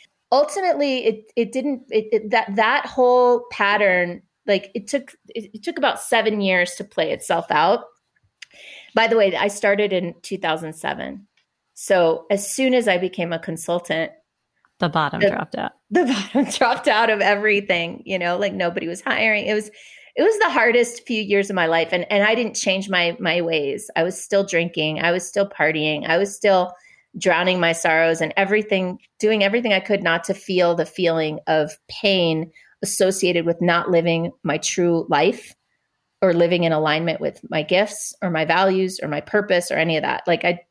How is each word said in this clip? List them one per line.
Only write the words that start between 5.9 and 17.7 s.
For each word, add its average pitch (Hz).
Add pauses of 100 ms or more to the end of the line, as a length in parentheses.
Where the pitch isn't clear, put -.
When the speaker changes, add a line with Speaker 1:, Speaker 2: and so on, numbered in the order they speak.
Speaker 1:
seven 214
years 180
to 196
play 160
itself 170
out. 175 (1080)
By 226
the 226
way, 196
I 170
started 202
in 175
two 190
thousand 160
seven. 143 (460)
So 170
as 202
soon 262
as 233
I 180
became 180
a 165
consultant, 170 (680)
Speaker 2:
The 175
bottom 151
Speaker 1:
the, 202
Speaker 2:
dropped -
out. - (180)
Speaker 1:
the 320
<laughs> 214
bottom 277
dropped 254
out 226
of 208
everything, 202